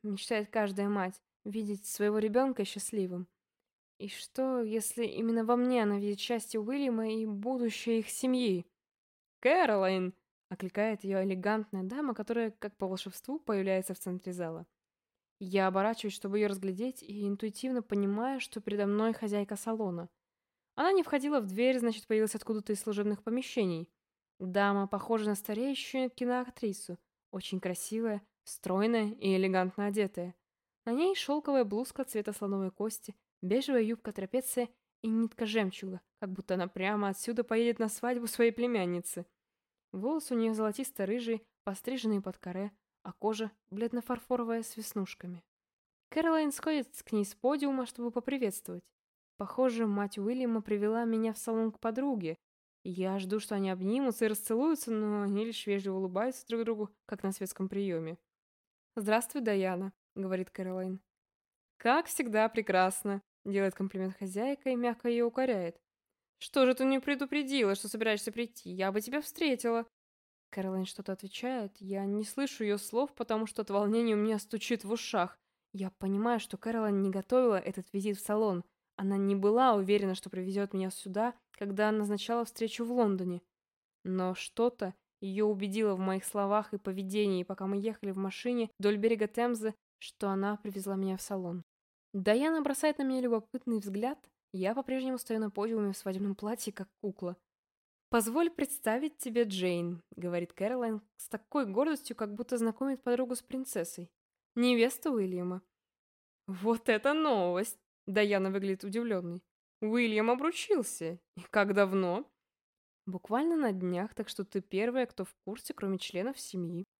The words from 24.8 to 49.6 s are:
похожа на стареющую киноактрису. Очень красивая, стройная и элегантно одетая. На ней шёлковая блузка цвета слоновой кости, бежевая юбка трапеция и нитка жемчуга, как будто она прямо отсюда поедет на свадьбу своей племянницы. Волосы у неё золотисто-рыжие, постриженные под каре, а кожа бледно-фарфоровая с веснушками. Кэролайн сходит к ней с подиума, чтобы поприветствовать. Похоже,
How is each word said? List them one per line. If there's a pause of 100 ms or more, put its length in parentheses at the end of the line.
похожа
на
стареющую
киноактрису. (340)
Очень
красивая, (220)
стройная
и
элегантно
одетая. (500)
На
ней
шёлковая
блузка
цвета
слоновой
кости, (260)
бежевая
юбка
трапеция (320)
и
нитка
жемчуга, (180)
как
будто
она
прямо
отсюда
поедет
на
свадьбу
своей
племянницы. (640)
Волосы
у
неё
золотисто-рыжие, (220)
постриженные
под
каре, (320)
а
кожа (200)
бледно-фарфоровая
с
веснушками. (640)
Кэролайн
сходит (160)
к
ней
с
подиума,
чтобы
поприветствовать. (540)
Похоже,